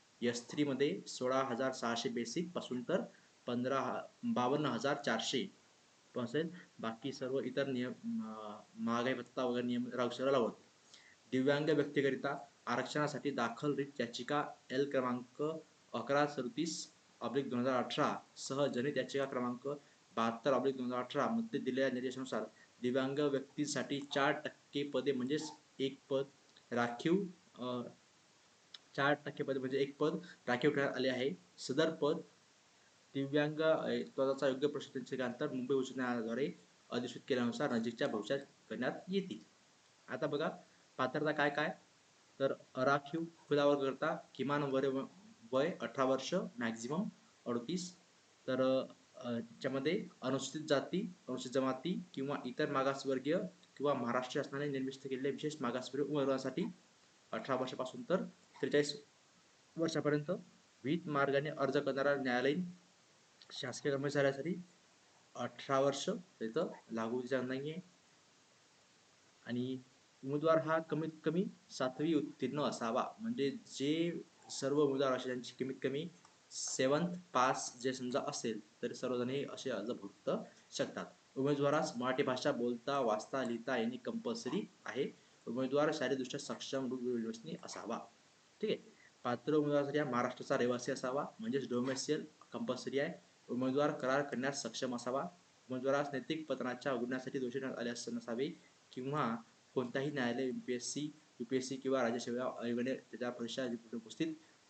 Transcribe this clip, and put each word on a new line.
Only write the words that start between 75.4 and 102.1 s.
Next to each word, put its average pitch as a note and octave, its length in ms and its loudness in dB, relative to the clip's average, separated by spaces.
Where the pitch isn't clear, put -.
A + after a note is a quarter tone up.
कमीत C3+ 180 -4
कमी C#3+ 260 -2
सेवन्थ D3 680 2
पास B2+ 480 2
जे B2+ 120 0
समजा B2+ 280 -2
असेल - 640 -6
तर A#2 100 -2
सर्वजण B2 380 -2
हे C#3 220 -2
असे - 180 -6
अर्ज G#2+ 200 -2
भरू A2 440 -4
शकतात. G2+ 360 -4
उमेदवारास C#3+ 600 2
मराठी B2+ 260 0
भाषा C3 300 2
बोलता, A#2+ 480 0
वाचता, A#2+ 440 0
लिहिता A#2 320 -2
येणे A#2+ 200 0
कंपल्सरी A#2+ 720 -4
आहे. C3 320 -4
उमेदवार C3 480 2
शारीरिकदृष्ट्या C3 460 -2
सक्षम, C3 480 -4
रूप B2 140 -4
व्यवस्थित A#2+ 640 -4
असावा. G2 340 -6
ठीक G#3+ 100 0
आहे, - 80 0
पात्र B2 300 0
उमेदवारासाठी D3 440 4
हा D3 60 2
महाराष्ट्राचा B2 520 0
रहिवासी B2 360 2
असावा, C3 340 -2
म्हणजेच A#2+ 300 -2
डोमेसियल C3 560 0
कंपल्सरी B2 460 -2
आहे. E3+ 160 0
उमेदवार C3 420 2
करार C#3 320 2
करण्यास C3+ 400 -2
सक्षम B2 340 -4
असावा. C3+ 320 -2
उमेदवारास C3+ 420 2
नैतिक D#3 360 -4
पतनाच्या B2+ 440 -2
उघडण्यासाठी B2+ 460 -2
दोषी B2+ 200 -2
ठरण्यात C3 200 -4
आले A#2 120 -2
असं A#2 240 -6
नसावे A#2+ 340 -2
किंवा C3 440 -2
कोणताही C3+ 360 0
न्यायालय B2+ 360 0
यू B2+ 60 0
पी B2 80 0
एस - 180 -6
सी, D3 180 -4
यू A#2+ 100 -4
पी C3 60 2
एस B2+ 120 0
सी C#3 80 -6
किंवा C3 260 2
राज्य A#2+ 160 2